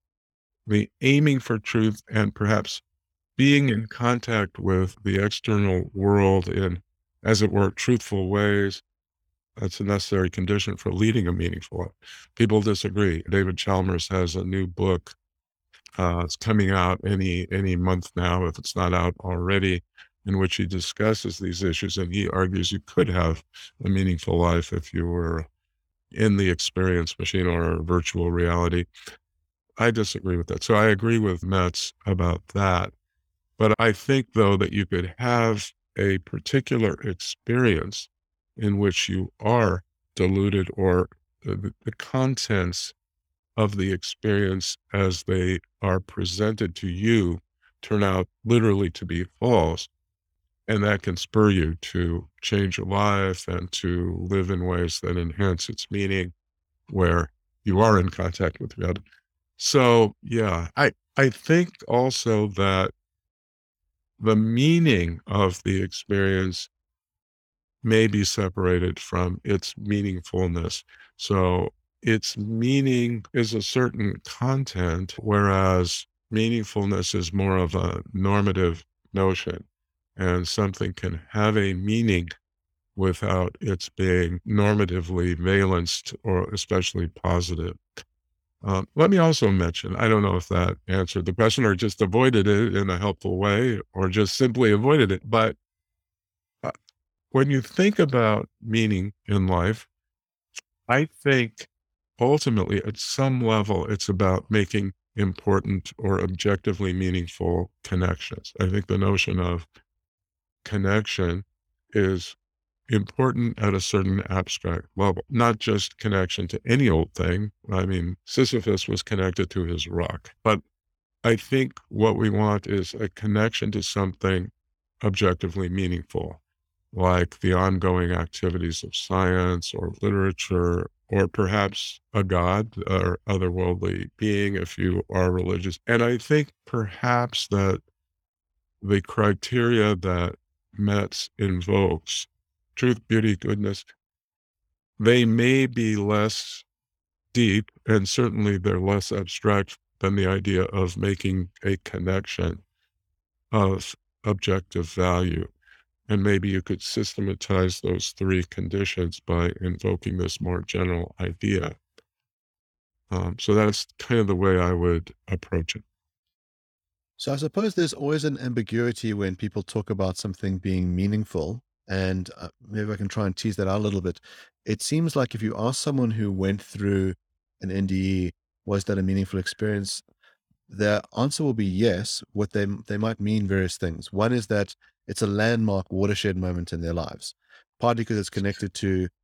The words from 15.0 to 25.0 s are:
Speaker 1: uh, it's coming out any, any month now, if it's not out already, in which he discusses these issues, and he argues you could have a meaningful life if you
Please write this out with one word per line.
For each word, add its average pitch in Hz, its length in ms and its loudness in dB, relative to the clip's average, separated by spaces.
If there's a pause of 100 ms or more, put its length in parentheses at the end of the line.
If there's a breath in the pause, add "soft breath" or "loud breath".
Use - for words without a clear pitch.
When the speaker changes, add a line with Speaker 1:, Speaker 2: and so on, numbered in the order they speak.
Speaker 1:
uh, 87 280 0
it's 85 120 -8
coming 104 340 0
out 92 360 2
any, 92 440 0
any 95 260 0
month 90 380 0
now, 90 300 0
if 80 140 -4
it's - 180 -10
not 92 160 0
out 90 280 0
already, 92 640 0 (440 loud breath)
in 98 120 0
which 95 180 0
he 98 100 -2
discusses 98 720 -2
these 90 240 -6
issues, 92 340 -2
and 90 180 -4
he 98 140 0
argues 92 420 0
you 98 100 -4
could - 280 0
have 85 340 0 (400 loud breath)
a 95 60 -2
meaningful 92 480 0
life 85 380 2
if 82 180 -6
you 85 140 -2